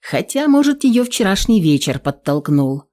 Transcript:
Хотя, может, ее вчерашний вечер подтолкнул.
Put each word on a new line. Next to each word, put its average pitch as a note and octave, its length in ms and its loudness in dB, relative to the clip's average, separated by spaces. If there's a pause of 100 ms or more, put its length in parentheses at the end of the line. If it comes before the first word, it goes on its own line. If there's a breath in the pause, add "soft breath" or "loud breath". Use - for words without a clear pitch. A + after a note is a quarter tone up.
Хотя, - 480 -4
может, C#4+ 340 2
ее B3 220 2
вчерашний G#3+ 560 0
вечер C#3+ 400 0
подтолкнул. C#3+ 800 -2 (100)